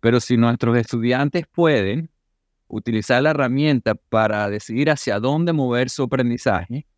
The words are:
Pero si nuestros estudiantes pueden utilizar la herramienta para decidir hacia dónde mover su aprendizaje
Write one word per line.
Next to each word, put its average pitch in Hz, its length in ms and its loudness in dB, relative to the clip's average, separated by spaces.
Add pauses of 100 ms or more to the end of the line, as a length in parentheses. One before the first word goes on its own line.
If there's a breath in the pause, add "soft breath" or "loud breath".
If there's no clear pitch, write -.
Pero 117 200 4
si 120 180 0
nuestros 117 400 2
estudiantes 127 720 -2
pueden 151 560 0 (580)
utilizar 113 560 -2
la 156 100 2
herramienta 135 640 0
para 107 540 0
decidir 113 400 -2
hacia 123 320 -2
dónde 156 320 0
mover 127 380 0
su 139 140 -4
aprendizaje 120 800 -2 (120)